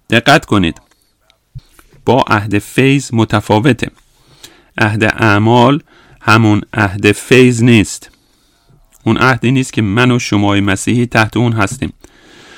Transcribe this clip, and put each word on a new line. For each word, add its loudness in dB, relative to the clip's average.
دقت 0
کنید، -2
با 2
عهد -2
فیض -2
متفاوته. 0
عهد -2
اعمال 2
همون 2
عهد -2
فیض 2
نیست. 0
اون 0
عهدی 0
نیست -2
که -4
من 0
و 0
شمای -2
مسیحی -2
تحت -2
اون 0
هستیم. -6